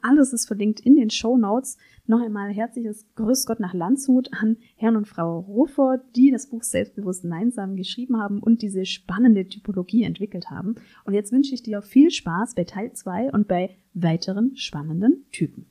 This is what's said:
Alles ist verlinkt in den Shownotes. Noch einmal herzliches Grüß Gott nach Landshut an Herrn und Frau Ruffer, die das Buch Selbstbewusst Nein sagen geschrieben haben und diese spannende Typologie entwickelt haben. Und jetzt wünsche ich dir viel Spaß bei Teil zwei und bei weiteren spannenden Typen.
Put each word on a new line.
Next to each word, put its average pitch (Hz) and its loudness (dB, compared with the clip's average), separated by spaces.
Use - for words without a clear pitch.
Alles 269 4
ist 233 -4
verlinkt 208 -2
in 262 8
den 233 4
Shownotes. 226 0
Noch 233 2
einmal 208 -6
herzliches 214 -8
Grüß 233 -2
Gott 226 -6
nach 190 -6
Landshut 247 0
an 220 0
Herrn 226 0
und 208 -2
Frau 165 -6
Ruffer, 262 0
die 262 8
das 240 -2
Buch 233 -10
Selbstbewusst 185 -4
Nein 170 -2
sagen 196 -8
geschrieben 240 -6
haben 202 -4
und 226 2
diese 190 -4
spannende 196 2
Typologie 202 -4
entwickelt 180 -8
haben. 208 -6
Und 196 -4
jetzt 202 -2
wünsche 269 2
ich - -12
dir 208 -8
viel 294 6
Spaß 180 -4
bei 170 -4
Teil 202 -10
zwei 202 -6
und 208 0
bei 185 -2
weiteren 190 -2
spannenden 165 -2
Typen. - -6